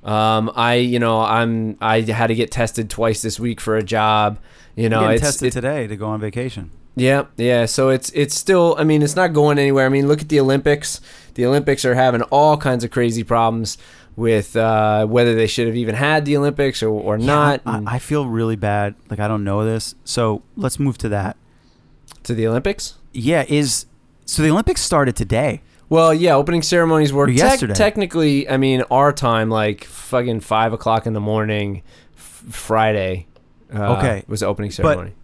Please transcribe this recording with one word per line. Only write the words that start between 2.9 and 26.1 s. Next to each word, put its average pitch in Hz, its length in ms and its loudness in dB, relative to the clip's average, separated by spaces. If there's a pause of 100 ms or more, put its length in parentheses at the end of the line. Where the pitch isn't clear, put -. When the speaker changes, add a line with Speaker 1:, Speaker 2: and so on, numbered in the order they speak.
Speaker 1:
twice 113 320 -2
this 110 160 -6
week 117 200 -6
for 110 160 -2
a 110 60 0
job. 107 560 0 (380)
You 113 140 0
know, 110 100 2
Speaker 2:
You're 110 140 2
getting - 20 4
Speaker 1:
it's, 117 80 0 (160)
Speaker 2:
tested 131 80 -2
Speaker 1:
it 120 60 0
Speaker 2:
today 123 340 -4
to 104 80 -8
go 101 140 -8
on 107 100 -4
vacation. 107 500 -8 (260)
Speaker 1:
Yeah, 135 300 2 (120)
yeah. 120 280 2
So 131 240 0
it's, 131 220 -2
it's 143 240 -2
still, 170 420 4
I 156 60 -2
mean, 151 180 4
it's 147 140 0
not 180 180 2
going 147 240 4
anywhere. 139 300 4
I - 20 2
mean, 139 180 2
look 147 140 2
at 151 80 -12
the 147 100 4
Olympics. 139 600 0 (320)
The 123 120 -2
Olympics 139 400 0
are 123 100 2
having 123 280 2
all 151 320 4
kinds 131 280 -2
of 117 80 -8
crazy 117 320 0
problems 117 560 -2 (360)
with, 113 400 0
uh, 107 520 2
whether 120 260 2
they 110 140 2
should 117 180 -2
have 113 100 -2
even 110 200 -4
had 151 300 0
the 143 120 0
Olympics 143 460 -2
or, 110 60 0
or 104 280 -2
Speaker 2:
Yeah, 113 80 -2
Speaker 1:
not. 147 400 2
Speaker 2:
I, 110 120 -4
Speaker 1:
And 107 120 -6
Speaker 2:
I 123 80 -4
feel 143 300 -4
really 113 280 -2
bad. 104 380 -2 (160)
Like, 104 100 -8
I 104 80 -2
don't 107 160 -2
know 101 220 -2
this. 110 380 -4
So 110 400 -2 (120)
let's 131 240 -4
move 139 200 -2
to 117 100 -6
that. 101 260 -4 (920)
Speaker 1:
To 120 100 -4
the 110 120 -2
Olympics? 123 480 -4 (160)
Speaker 2:
Yeah, 135 360 0
is, 147 380 0 (400)
so - 180 -2
the 156 80 4
Olympics 226 300 0
started 143 340 0
today. 123 460 -2 (280)
Speaker 1:
Well, 160 240 6